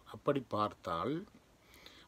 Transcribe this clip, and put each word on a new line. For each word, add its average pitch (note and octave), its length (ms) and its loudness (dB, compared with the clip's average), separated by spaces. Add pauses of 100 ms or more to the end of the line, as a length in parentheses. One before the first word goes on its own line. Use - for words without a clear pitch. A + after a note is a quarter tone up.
அப்படி C#3 440 0
பார்த்தால், G#2 760 0 (840)